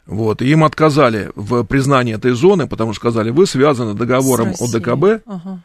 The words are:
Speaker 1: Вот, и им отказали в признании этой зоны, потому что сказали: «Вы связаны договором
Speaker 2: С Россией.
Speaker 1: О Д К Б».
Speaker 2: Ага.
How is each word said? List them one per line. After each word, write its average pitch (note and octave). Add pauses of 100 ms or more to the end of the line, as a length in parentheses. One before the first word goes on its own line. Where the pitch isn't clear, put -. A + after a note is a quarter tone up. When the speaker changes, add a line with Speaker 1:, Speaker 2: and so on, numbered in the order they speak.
Speaker 1:
Вот, G#2+
и B2
им D#3
отказали C3+
в A#2+
признании B2+
этой A#2+
зоны, D3
потому A2
что -
сказали: A#2
«Вы E3
связаны B2+
договором A#2+
Speaker 2:
С -
Россией. A#2+
Speaker 1:
О -
Д A2+
К A#2+
Б». G3+
Speaker 2:
Ага. F#3+